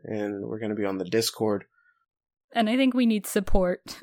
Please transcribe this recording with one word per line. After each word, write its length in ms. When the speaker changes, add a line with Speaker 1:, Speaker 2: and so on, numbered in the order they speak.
Speaker 1:
and 400
we're 160
gonna 140
be 100
on 140
the 60
Discord. 600
Speaker 2:
And 160
I 80
think 180
we 120
need 200
support. 760